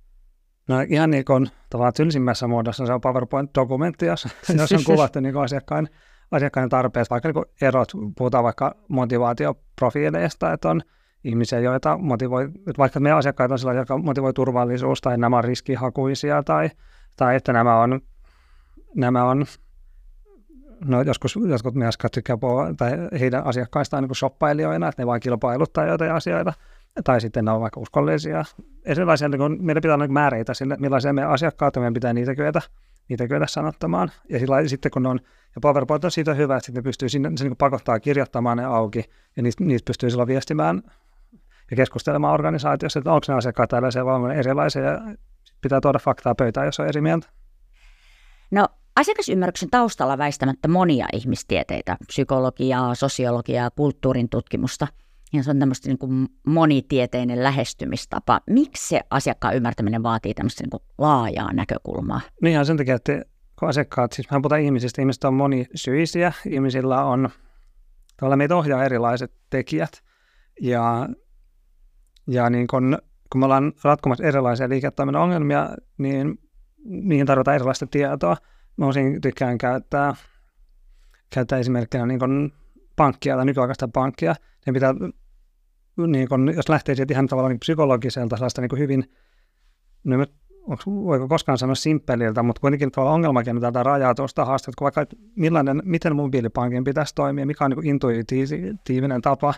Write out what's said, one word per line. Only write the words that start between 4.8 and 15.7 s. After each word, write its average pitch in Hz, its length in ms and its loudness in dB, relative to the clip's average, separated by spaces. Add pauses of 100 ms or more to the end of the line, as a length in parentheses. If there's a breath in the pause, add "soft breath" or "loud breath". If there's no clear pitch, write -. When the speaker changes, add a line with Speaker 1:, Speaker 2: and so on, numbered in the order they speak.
Speaker 1:
kuvattu 151 340 4
niin 135 120 -2
kuin 139 120 -2
asiakkaan, 147 440 -4 (420 soft breath)
asiakkaan 139 380 0
tarpeet, 127 420 0
vaikka 120 180 -2
niin 151 60 -2
kuin - 100 -2 (160)
erot, 135 280 2 (280)
puhutaan 123 280 2
vaikka 123 300 -2 (140)
motivaatioprofiileista, 143 1600 -2
että 160 180 -2
on 160 100 2 (440)
ihmisiä, 117 360 -2
joita 131 380 0
motivoi, 127 460 -2
että 151 340 -10
vaikka 135 220 2
meidän 147 180 4
asiakkaita 131 360 0
on 131 40 -2
sellaisia, 127 220 -2
jotka 131 180 -2
motivoi 135 340 -2
turvallisuus, 127 680 0
tai 123 180 0
nämä 120 180 2
on 117 80 2
riskihakuisia, 131 960 -2